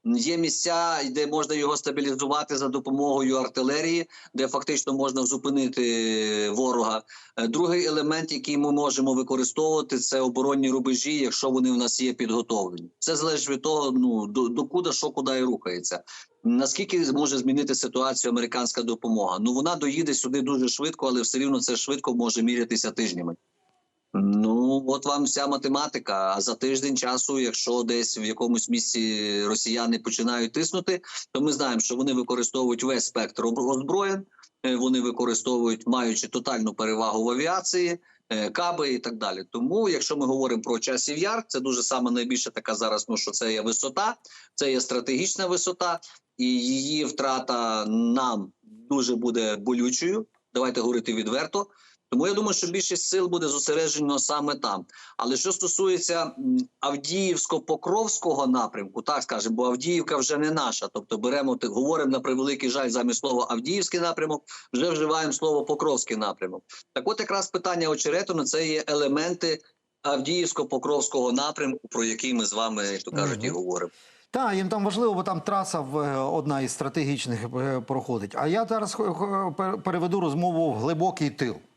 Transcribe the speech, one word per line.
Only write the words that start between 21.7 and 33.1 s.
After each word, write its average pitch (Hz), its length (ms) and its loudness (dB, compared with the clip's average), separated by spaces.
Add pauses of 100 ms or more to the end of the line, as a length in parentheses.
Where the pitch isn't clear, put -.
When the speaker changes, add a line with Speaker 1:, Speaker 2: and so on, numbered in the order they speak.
Speaker 1:
швидко 135 380 -2
може 117 280 0
мірятися 117 480 0
тижнями. 87 460 -2 (760)
Ну, 104 440 4 (280)
от 135 200 0
вам 143 180 2
вся 139 220 0
математика. 135 920 0
А 101 40 -2
за 113 140 0
тиждень 131 420 0
часу, 127 420 0
якщо 120 440 0
десь 117 360 0
в - 20 -8
якомусь 117 480 0
місці 107 760 0
росіяни 117 540 0
починають 117 540 -2
тиснути, 180 480 0 (320)
то 135 80 -2
ми 151 120 2
знаємо, 131 280 0
що 123 160 -2
вони 135 160 0
використовують 123 720 0
весь 127 200 0
спектр 113 420 -2